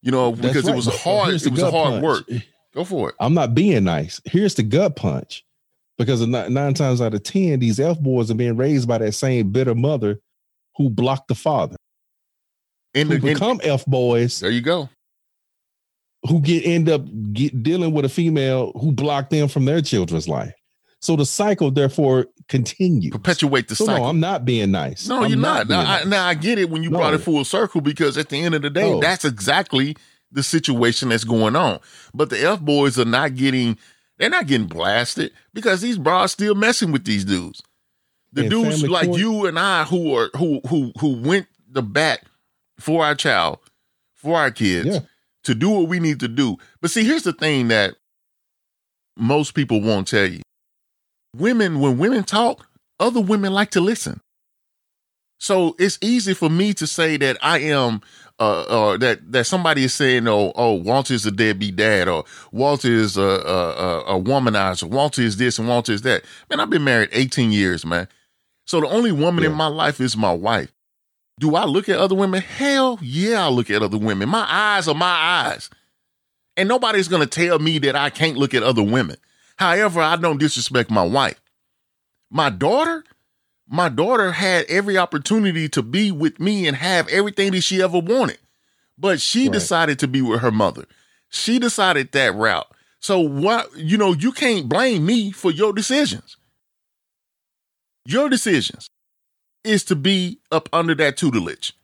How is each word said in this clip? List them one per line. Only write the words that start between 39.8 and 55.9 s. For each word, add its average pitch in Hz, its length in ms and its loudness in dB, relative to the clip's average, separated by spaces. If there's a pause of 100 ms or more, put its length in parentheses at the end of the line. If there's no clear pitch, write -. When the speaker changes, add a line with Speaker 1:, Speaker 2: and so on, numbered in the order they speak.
Speaker 1:
who 165 300 0
are, 113 220 2
who, 147 300 0
who, 135 320 0
who 143 240 0
went 185 240 0 (200)
the 131 160 -4
bat 127 420 -2 (540)
for 160 260 0
our 147 100 2
child, 101 440 0 (560)
for 165 220 -2
our 147 140 2
kids, 90 360 0
Speaker 2:
Yeah. 170 140 -2 (440)
Speaker 1:
to 127 100 0
do 151 160 2
what 185 180 2
we 175 100 -2
need 156 220 -2
to 123 80 -4
do. 117 300 -2 (240)
But 170 80 -2
see, 220 140 2
here's 311 200 0
the 175 80 0
thing 139 360 0
that 104 260 2 (1200)
most 139 380 0
people 117 260 2
won't 101 280 0
tell 101 180 4
you. 85 160 -6 (960)
Women, 190 420 2
when 135 200 2
women 208 260 2
talk, 233 420 -2 (320)
other 240 220 0
women 196 320 0
like 202 200 0
to 180 80 2
listen. - 400 -2 (1160)
So 185 400 0
it's 190 240 0